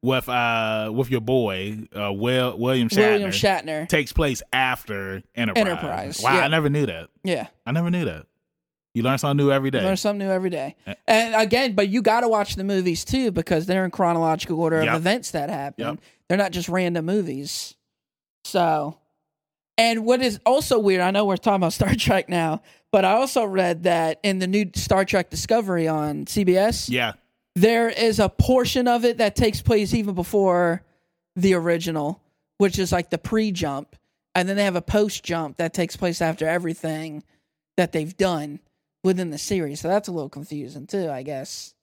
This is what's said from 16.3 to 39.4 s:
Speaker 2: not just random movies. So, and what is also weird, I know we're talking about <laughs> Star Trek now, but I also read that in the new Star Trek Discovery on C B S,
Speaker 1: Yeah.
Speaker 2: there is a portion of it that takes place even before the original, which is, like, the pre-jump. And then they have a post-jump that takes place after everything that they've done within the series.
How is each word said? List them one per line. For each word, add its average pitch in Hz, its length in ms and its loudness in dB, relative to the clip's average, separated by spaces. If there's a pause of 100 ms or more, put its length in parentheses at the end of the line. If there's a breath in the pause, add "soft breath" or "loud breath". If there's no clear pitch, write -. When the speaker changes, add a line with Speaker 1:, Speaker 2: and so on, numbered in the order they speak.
Speaker 2:
not 196 160 0
just 175 160 -6
random 175 360 -2
movies. 165 680 -4 (680)
So, 156 520 0 (800)
and 226 280 2
what 247 160 4
is 240 240 0
also 262 340 4
weird, 190 220 4
I 180 100 2
know 202 140 2
we're 196 120 2
talking 202 200 2
about 175 160 0
<laughs> - 80 -8
Star 196 140 2
Trek 180 340 0
now, 165 320 0 (320 soft breath)
but 190 120 6
I 185 60 6
also 254 320 2
read 185 400 0
that 165 400 2
in 196 160 0
the 185 80 0
new 196 260 0
Star 196 320 2
Trek 180 240 0
Discovery 190 580 0
on 151 400 -2
C 208 180 0
B 180 120 6
S, 208 320 0
Speaker 1:
Yeah. 123 240 0 (420)
Speaker 2:
there 226 340 4
is 220 300 0
a 196 100 4
portion 247 580 2
of 240 180 2
it 233 140 2
that 208 160 2
takes 220 260 0
place 214 320 2
even 202 220 0
before 175 680 2 (520)
the 185 180 4
original, 165 680 -2 (360)
which 196 220 2
is, 185 120 0
like, 175 180 0
the 175 80 -4
pre-jump. 180 800 -2 (400)
And 180 140 0
then 196 80 -2
they 202 60 2
have 190 120 0
a 170 60 -2
post-jump 170 760 -2
that 165 160 -2
takes 170 240 -2
place 175 240 -2
after 160 260 -2
everything 160 760 -4 (520)
that 180 180 0
they've 160 220 -4
done 151 440 -2 (440)
within 180 280 0
the 147 80 -10
series. 160 400 -4